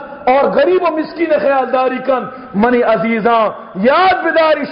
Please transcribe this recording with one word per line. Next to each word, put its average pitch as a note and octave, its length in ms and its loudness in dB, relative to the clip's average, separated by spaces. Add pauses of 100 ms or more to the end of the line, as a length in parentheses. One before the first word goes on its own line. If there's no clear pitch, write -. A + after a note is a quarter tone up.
(280)
اور C4 160 4 (120)
غریب F4+ 260 2
و E4+ 140 0
مسکین D#4+ 440 -4
خیال C4+ 320 0
داری B3+ 340 0
کن۔ B3+ 160 0 (400)
منی A#3+ 200 4
عزیزاں، A3+ 600 0 (460)
یاد F4+ 360 4
بداری D#4 480 0